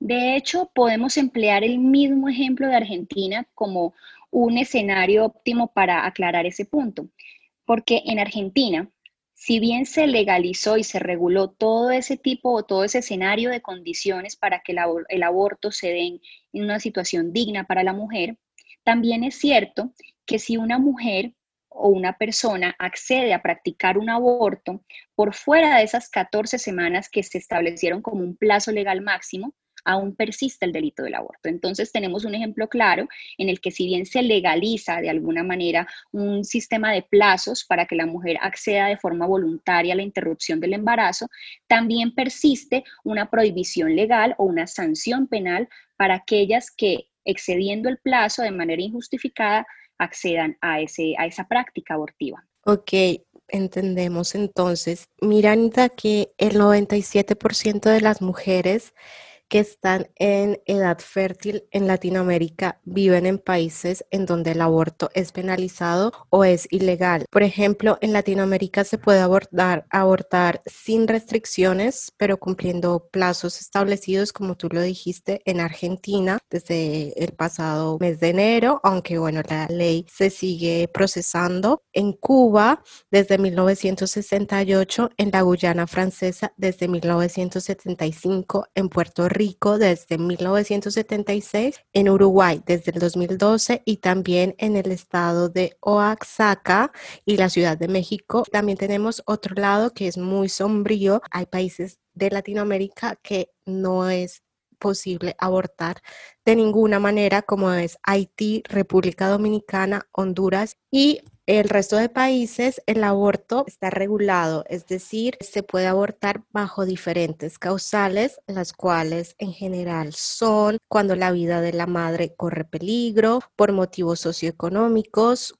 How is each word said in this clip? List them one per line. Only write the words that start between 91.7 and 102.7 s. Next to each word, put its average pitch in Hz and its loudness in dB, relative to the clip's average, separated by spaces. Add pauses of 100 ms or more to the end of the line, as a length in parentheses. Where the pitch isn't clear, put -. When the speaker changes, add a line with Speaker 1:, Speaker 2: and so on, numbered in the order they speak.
Speaker 2:
en 196 4
Uruguay 190 6
desde 175 0
el 175 -4
dos 175 0
mil 175 -2
doce 220 2
y 214 0
también 180 2
en 214 0
el 190 0
estado 175 0
de 180 -2
Oaxaca 208 2 (340)
y 202 2
la 185 4
Ciudad 170 2
de 165 -4
México. 190 -2
También 208 0
tenemos 202 -4
otro 202 -6
lado 202 0
que 196 -6
es 170 -6
muy 190 -2
sombrío. 208 0 (100)
Hay 180 -8
países 185 -6 (140)
de 196 -2
Latinoamérica 202 -4